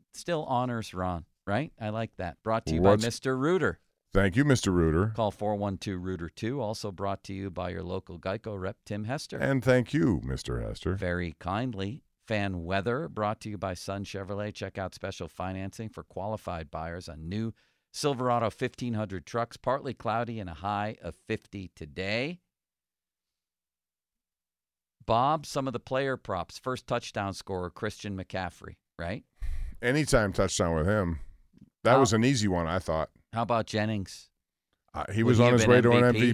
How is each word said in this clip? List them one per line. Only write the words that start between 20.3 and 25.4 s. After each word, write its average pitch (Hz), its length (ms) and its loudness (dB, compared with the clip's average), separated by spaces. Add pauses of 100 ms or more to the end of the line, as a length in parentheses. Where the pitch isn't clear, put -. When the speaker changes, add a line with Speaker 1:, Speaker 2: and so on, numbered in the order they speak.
Speaker 1:
and 92 80 -8
a 82 60 -10
high 101 480 -2
of 82 140 -8 (120)
fifty 101 480 -6
today. 104 640 -4 (2750)
Bob, 135 400 2